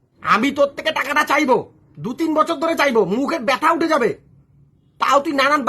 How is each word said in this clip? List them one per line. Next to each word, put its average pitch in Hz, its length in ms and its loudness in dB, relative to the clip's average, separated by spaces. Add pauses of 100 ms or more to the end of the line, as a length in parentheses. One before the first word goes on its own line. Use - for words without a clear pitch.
(220)
আমি 208 340 0
তোর 285 200 4
থেকে - 220 -4
টাকাটা 285 320 -2
চাইবো, 277 260 2 (420)
দু 170 200 -8
তিন 320 200 -2
বছর 311 240 0
ধরে 330 180 0
চাইবো, 254 200 2 (160)
মুখের 277 320 -2
ব্যথা 302 280 0
উঠে 320 160 -2
যাবে, 240 180 2 (880)
তাও 277 240 4
তুই 320 160 -4
নানান 277 280 2